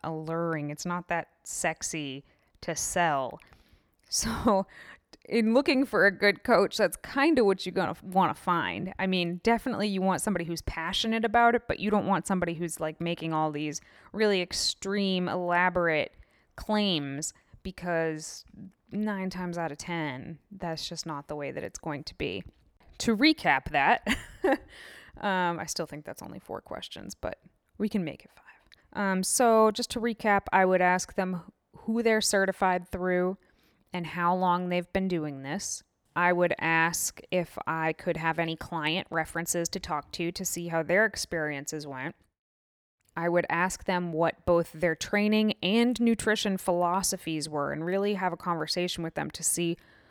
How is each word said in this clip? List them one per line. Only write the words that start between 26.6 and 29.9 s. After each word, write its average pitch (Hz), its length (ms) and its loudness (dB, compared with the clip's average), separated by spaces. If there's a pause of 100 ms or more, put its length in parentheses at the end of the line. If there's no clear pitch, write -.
questions, - 540 -14
but - 240 -10 (400)
we 208 100 -2
can 190 160 -2
make 135 200 -10
it - 100 -20
five. - 100 -20 (480)
Um, 190 320 0
so 220 480 6
just 240 180 -4